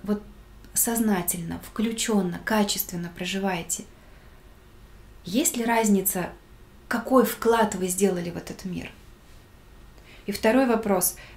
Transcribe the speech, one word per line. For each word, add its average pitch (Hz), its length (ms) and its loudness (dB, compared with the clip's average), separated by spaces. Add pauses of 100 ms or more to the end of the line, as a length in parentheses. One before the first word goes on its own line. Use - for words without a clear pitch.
вот 208 200 -2 (500)
сознательно, 175 880 0
включённо, 208 800 0
качественно 190 720 -2
проживаете, 185 680 -4 (1400)
есть 226 320 0
ли 233 80 -4
разница, 202 680 2 (580)
какой 240 380 4
вклад 226 500 2
вы 180 120 -2
сделали 180 440 0
в 165 60 -10
этот - 280 -12
мир? 175 240 -8 (1400)
И 202 60 -6
второй 240 340 4
вопрос. 214 500 2 (220)